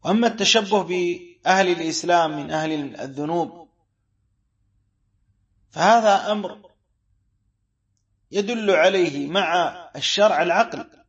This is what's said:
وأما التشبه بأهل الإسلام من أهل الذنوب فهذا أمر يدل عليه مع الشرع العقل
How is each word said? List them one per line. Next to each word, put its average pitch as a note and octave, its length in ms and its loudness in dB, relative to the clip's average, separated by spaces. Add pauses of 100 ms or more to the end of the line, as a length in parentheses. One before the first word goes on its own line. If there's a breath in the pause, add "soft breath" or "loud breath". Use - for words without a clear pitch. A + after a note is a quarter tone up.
وأما G#3+ 220 2
التشبه G#3 560 2
بأهل F3+ 840 0
الإسلام E3 680 0
من C#3+ 140 -8
أهل D#3 500 -6
الذنوب D3+ 680 -6 (2000)
فهذا G#3 640 2
أمر G3+ 400 -8 (1600)
يدل G#3 400 -2
عليه E3 600 2
مع E3+ 440 0 (220)
الشرع D#3+ 460 2
العقل E3+ 480 -4 (180)